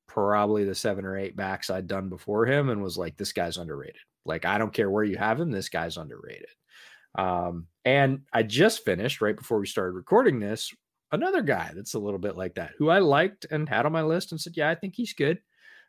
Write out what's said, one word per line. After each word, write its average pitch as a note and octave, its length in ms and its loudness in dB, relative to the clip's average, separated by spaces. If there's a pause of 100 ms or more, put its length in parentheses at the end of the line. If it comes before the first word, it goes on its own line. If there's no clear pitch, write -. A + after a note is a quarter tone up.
probably G#2 580 2
the F#2+ 120 0
seven G2 280 -2
or F#2+ 120 -6
eight G2 200 -6
backs F#2+ 340 -6
I'd F#2 180 -4
done F#2+ 200 -4
before G#2 380 0
him, C#3 240 4
and G#2 120 0
was F#2 160 -4
like, E2+ 180 -6
"This - 160 -6
guy's F2 260 -2
underrated. D2 440 -12 (220)
Like, D#2+ 200 -4
I G2 140 2
don't G#2+ 160 -2
care G2+ 160 2
where G#2+ 140 2
you F#2+ 140 0
have A2+ 220 2
him, E3+ 100 -2
this F#2+ 200 -4
guy's E2 260 -4
underrated." - 540 -14 (640)
Um, F2 540 -2 (160)
and C3+ 380 4 (100)
I A#2 100 4
just C3+ 420 2
finished, G2+ 360 0
right G#2+ 160 2
before - 220 -2
we G2 80 0
started F#2 260 -2
recording D3+ 480 4
this, G#2 320 -4 (380)
another E4 320 0
guy F2 320 0
that's G2+ 200 -10
a A#2+ 40 -4
little G2+ 200 -4
bit F#2 180 -4
like F#2 200 -6
that, E2+ 220 -8
who D3+ 120 4
I F#3 80 6
liked F3 520 4
and D#3 180 -2
had A#2 180 2
on D#3 60 2
my D#3+ 100 0
list E3 300 0
and D#3+ 80 -8
said, - 160 -12
"Yeah, D#3 140 2
I E3+ 40 0
think F#3 200 -8
he's A#3 200 -6
good." D3+ 280 0 (460)